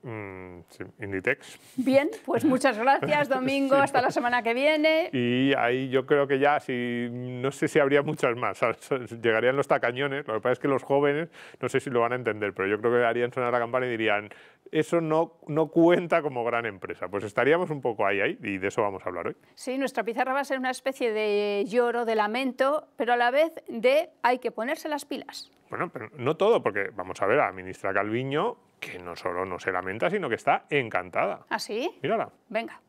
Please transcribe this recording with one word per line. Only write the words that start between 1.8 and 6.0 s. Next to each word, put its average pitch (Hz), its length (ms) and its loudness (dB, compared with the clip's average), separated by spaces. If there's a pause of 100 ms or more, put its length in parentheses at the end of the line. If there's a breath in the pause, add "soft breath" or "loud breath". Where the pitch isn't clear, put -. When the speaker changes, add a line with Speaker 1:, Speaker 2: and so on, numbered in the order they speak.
Speaker 2:
pues - 200 -2
muchas 262 340 4
gracias, 277 500 2
Speaker 1:
<laughs> - 0 -
Speaker 2:
Domingo. 269 480 0
Speaker 1:
Sí. 277 60 6
Speaker 2:
Hasta 269 200 2
la 269 80 2
semana 240 320 0
que 233 120 0
viene. 311 580 2
Speaker 1:
Y 127 420 2
ahí 127 340 0
yo 127 180 2